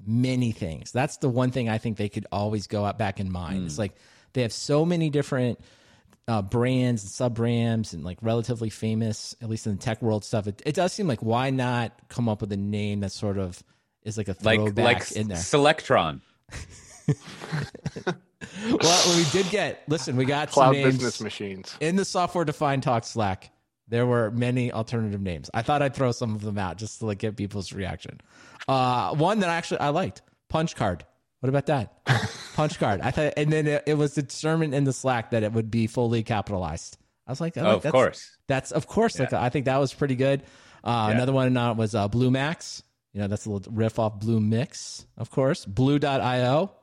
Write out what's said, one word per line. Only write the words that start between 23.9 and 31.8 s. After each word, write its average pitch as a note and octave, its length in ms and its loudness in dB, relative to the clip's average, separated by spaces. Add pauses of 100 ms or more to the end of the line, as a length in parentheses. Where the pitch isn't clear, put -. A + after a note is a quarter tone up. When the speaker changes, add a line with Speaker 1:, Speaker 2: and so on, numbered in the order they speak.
Speaker 1:
were A#2+ 260 4
many B2 400 0
alternative A2 500 -2
names. E2+ 320 -6
I A2+ 80 0
thought C#3+ 200 2
I'd C3+ 140 0
throw B2+ 160 2
some A2+ 240 -4
of G#2 60 -8
them G#2 160 -4
out F#2 200 -4
just G#2+ 220 -10
to, A2+ 60 -6
like, G2+ 140 -2
get A2 160 -4
people's G2+ 380 -6
reaction. - 460 -8 (480)
Uh, B2+ 480 2
one F3+ 240 2
that F3+ 100 2
actually E3+ 300 -2
I C#3+ 100 0
liked, F3+ 320 -2 (280)
Punch D#3+ 260 0
Card. F#2 300 -2 (340)
What B2+ 100 0
about C#3 180 0
that? C3+ 380 -2